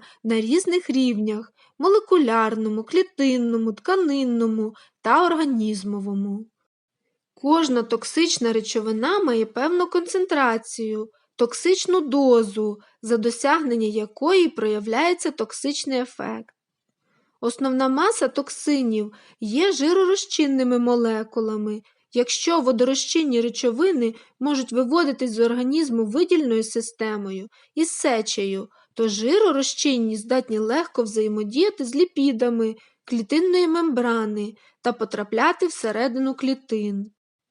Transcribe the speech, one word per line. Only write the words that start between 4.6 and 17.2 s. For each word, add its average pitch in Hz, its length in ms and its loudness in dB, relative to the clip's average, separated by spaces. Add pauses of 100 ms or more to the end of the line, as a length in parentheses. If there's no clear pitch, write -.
та 294 240 4
організмовому. 208 1200 -2 (880)
Кожна 277 480 2
токсична 233 680 0
речовина 220 680 -2
має 233 280 2
певну 330 400 -2
концентрацію, 254 1200 -2 (280)
токсичну 359 640 0
дозу, 226 800 2 (240)
за 226 140 0
досягнення 240 680 0
якої 277 640 2
проявляється 226 800 -2
токсичний 269 680 -4
ефект. 226 540 -10 (840)